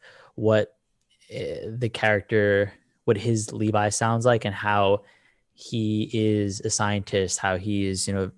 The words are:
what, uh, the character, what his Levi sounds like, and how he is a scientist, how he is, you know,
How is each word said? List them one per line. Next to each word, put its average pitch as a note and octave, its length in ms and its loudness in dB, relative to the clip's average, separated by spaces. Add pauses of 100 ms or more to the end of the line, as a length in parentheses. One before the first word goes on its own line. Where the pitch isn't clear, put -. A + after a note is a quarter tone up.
(340)
what, G#2+ 420 2 (560)
uh, A#2 460 -8
the A#2+ 160 -2
character, G2+ 800 2 (320)
what A2 120 4
his G#2+ 340 -2
Levi G#2+ 380 0
sounds A2+ 360 0
like, A#2+ 200 4
and G2 100 -4
how G2+ 480 2 (500)
he G#2+ 600 -4
is G#2+ 480 0
a A2 80 -4
scientist, G2+ 680 -2
how F#2+ 180 0
he G2+ 280 -2
is, F#2+ 220 -4
you G2 60 -2
know, F#2+ 240 -2